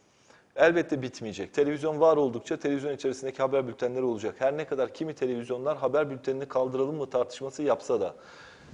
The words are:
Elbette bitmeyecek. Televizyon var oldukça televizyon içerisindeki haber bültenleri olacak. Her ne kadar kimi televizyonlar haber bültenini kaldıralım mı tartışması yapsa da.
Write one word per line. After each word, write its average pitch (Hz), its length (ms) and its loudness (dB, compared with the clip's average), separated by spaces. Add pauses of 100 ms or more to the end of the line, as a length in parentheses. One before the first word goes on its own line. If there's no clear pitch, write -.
(560)
Elbette 160 460 4
bitmeyecek. 107 520 -8
Televizyon 147 460 0
var 160 180 6
oldukça 135 400 0
televizyon 143 360 -2
içerisindeki 135 480 -4
haber 135 260 2
bültenleri 123 360 -2
olacak. 107 360 -2
Her 139 180 0
ne 156 80 -6
kadar 131 280 -2
kimi 156 200 -6
televizyonlar 127 640 -2
haber 135 320 2
bültenini 135 360 -4
kaldıralım 131 500 0
mı 139 140 -4
tartışması 135 540 -2
yapsa 123 380 2
da. 87 140 -2 (580)